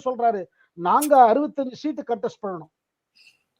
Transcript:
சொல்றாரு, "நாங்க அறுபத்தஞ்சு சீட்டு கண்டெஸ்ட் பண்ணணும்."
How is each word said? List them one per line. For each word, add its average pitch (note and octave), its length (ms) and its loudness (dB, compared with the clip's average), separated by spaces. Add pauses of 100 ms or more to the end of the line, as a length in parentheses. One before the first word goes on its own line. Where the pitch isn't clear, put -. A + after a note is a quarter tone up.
சொல்றாரு, A#3 400 -2 (280)
"நாங்க A#3+ 600 4
அறுபத்தஞ்சு C#4 400 -2
சீட்டு C#4+ 300 -10
கண்டெஸ்ட் A3 440 -8
பண்ணணும்." E3+ 260 -12 (880)